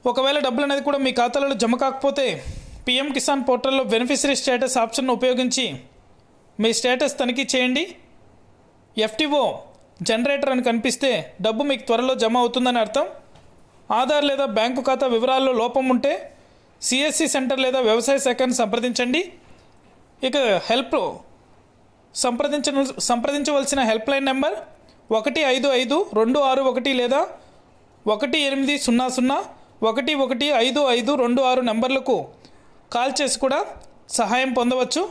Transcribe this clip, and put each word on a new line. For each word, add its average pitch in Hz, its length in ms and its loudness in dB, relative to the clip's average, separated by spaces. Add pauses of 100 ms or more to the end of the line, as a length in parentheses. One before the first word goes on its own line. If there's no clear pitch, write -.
(100)
ఒకవేళ 269 340 0
డబ్బులు 254 220 0
అనేది 277 220 0
కూడా 285 160 0
మీ 262 140 2
ఖాతాలలో 277 440 0
జమ 233 200 2
కాకపోతే 269 440 0 (600)
పీఎం 254 280 0
కిసాన్ 277 340 0
పోర్టల్లో 262 440 0
బెనిఫిషరీ 262 480 0
స్టేటస్ 247 420 0
ఆప్షన్ను 254 360 0
ఉపయోగించి 254 460 0 (960)
మీ 226 160 2
స్టేటస్ 254 420 0
తనిఖీ 247 240 -2 (100)
చేయండి. 254 300 0 (1200)
ఎఫ్టీఓ 285 360 0 (680)
జనరేటర్ 269 440 0
అని 247 140 0
కనిపిస్తే 240 420 0 (360)
డబ్బు 220 240 0
మీకు - 180 -2
త్వరలో 247 360 2
జమ 226 200 2
అవుతుందని 247 400 0
అర్థం. 269 240 -2 (920)
ఆధార్ 294 280 2
లేదా 269 160 0 (120)
బ్యాంకు 247 320 0
ఖాతా 262 260 0
వివరాల్లో 262 460 2
లోపం 262 240 0 (100)
ఉంటే 277 180 0 (760)
సిఎస్సి 285 460 0
సెంటర్ 262 320 0
లేదా 254 220 0
వ్యవసాయ 240 400 2
శాఖను 247 340 0
సంప్రదించండి. 240 600 -2 (1040)
ఇక 254 100 0 (320)
హెల్ప్ 254 260 0 (1300)
సంప్రదించను-, 277 680 0 (160)
సంప్రదించవలసిన 277 800 0
హెల్ప్‌లైన్ 269 400 0
నెంబర్ 269 260 0 (640)
ఒకటి 269 220 -2 (140)
ఐదు 269 140 0 (120)
ఐదు 262 160 0 (220)
రెండు 240 200 2 (120)
ఆరు 262 200 2
ఒకటి 254 300 -2
లేదా 247 180 2 (960)
ఒకటి 269 320 -2
ఎనిమిది 277 280 0 (100)
సున్నా 247 220 2 (100)
సున్నా 262 200 0 (520)
ఒకటి 247 240 0 (120)
ఒకటి 254 220 -2 (200)
ఐదు 269 160 2 (120)
ఐదు 247 280 0
రెండు 240 180 2 (100)
ఆరు 254 200 2
నెంబర్లకు 254 460 0 (800)
కాల్ 254 240 0
చేసి 277 240 0
కూడా 269 160 0 (600)
సహాయం 247 400 0
పొందవచ్చు. 254 520 0